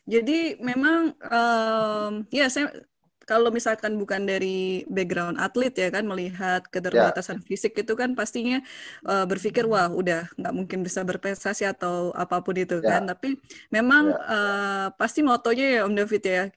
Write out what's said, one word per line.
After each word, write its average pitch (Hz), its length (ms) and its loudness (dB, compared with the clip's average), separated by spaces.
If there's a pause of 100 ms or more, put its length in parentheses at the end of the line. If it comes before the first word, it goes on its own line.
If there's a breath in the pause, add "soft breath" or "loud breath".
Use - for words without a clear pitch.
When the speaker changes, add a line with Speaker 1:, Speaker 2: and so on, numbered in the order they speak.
Speaker 1:
jadi 262 560 2
memang, 294 560 2
em, 220 960 0 (180)
ya 269 220 2
saya 285 180 -2 (540)
kalau 226 300 4
misalkan 220 400 -2
bukan 202 320 -2
dari 190 640 -2
background 180 480 -2
atlet 247 320 0
ya 185 180 0
kan, 190 140 -2
melihat 185 640 -2
Speaker 2:
Ya. - 80 -20
Speaker 1:
keterbatasan 180 720 2
fisik - 320 -4
itu 220 160 -2
kan 254 240 -2
pastinya, 240 400 -2 (480 loud breath)
eh, 190 180 2
berpikir, 208 460 0
"Wah, 190 160 4
udah 175 480 0
nggak 180 200 -6
mungkin 185 280 -4
bisa 185 240 -4
berprestasi," 196 560 -4
atau 180 560 -2
apapun 180 400 -2
itu 180 240 -2
Speaker 2:
Ya. 175 160 4
Speaker 1:
kan. 196 80 -2
Tapi 269 320 -4 (320 loud breath)
memang, 269 400 6
Speaker 2:
Ya. - 160 0
Speaker 1:
eh, 202 600 0 (120)
pasti 233 240 0
motonya 240 480 4
ya, 240 160 4
Om 208 80 0
David 208 320 0
ya, 185 160 2 (140)